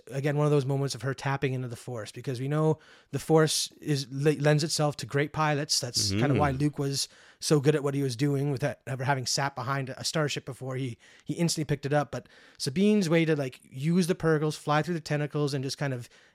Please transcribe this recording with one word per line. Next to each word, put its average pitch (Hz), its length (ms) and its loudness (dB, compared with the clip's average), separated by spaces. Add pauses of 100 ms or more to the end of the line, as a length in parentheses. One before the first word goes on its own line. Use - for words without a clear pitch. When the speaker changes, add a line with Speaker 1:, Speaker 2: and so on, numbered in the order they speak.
(100)
Speaker 1:
again, 139 260 -2
one 147 100 2
of 147 60 2
those 143 140 4
moments 139 280 0
of 117 80 -10
her 135 120 -2
tapping 139 400 -2
into 127 140 -4
the 117 80 -10
Force, 117 360 -10
because 123 280 -6
we 135 80 -4
know 156 300 2 (320)
the 123 80 -4
Force - 640 2
is, 139 300 -2
le-, 139 280 2
lends 147 260 4
itself 147 340 0
to - 80 -8
great 143 260 -2
pilots. 151 480 0
That's 107 300 -2
kinda 120 240 2
why 143 180 4
Speaker 2:
Mm-hmm. 131 100 -4
Speaker 1:
Luke 147 160 0
was 139 300 -2 (320)
so 156 180 4
good 143 160 4
at 143 80 -2
what 139 120 0
he 139 100 0
was 127 100 -2
doing 143 380 0
with 123 80 -4
that, 131 260 -4
ever 131 160 -6
having 131 240 0
sat 139 300 -2
behind 131 320 -4
a 131 160 -12
starship 151 400 -2
before. 131 320 -10
He, 131 200 -4 (280)
he 147 100 -6
instantly 160 300 0
picked 143 200 -2
it 139 80 -4
up. 147 200 2
But 120 160 -10 (280)
Sabine's 190 540 2
way 165 140 6
to, 156 100 4
like, 139 240 -4 (100)
use 165 380 2
the 180 80 2
Purrgils, 156 420 0
fly 151 260 2
through 170 120 -4
the 160 60 -4
tentacles, 147 520 -2
and 135 120 -4
just 135 120 -6
kind 139 160 -2
of 123 160 -8 (260)